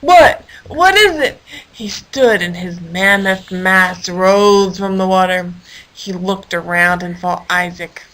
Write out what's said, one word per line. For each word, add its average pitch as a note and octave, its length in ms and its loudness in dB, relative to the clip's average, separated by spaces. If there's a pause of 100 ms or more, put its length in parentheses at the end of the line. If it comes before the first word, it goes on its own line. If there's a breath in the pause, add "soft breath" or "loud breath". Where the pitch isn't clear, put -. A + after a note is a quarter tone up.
What? E4+ 440 6 (220 loud breath)
What F#4 280 2
is G4+ 220 2
it? C#4+ 240 -4 (320 loud breath)
He G#3+ 160 -12
stood, A3+ 520 0
and F3 140 -6
his F3 240 -10
mammoth F#3+ 720 -2
mass F#3 560 0
rose G3 720 2
from F#3+ 200 -6
the F#3+ 100 -2
water. F#3 460 0 (400 loud breath)
He - 200 -12
looked F#3 400 -6
around F3 500 -2
and F3 160 -10
saw F3+ 300 -6
Isaac. F3+ 540 -6 (100)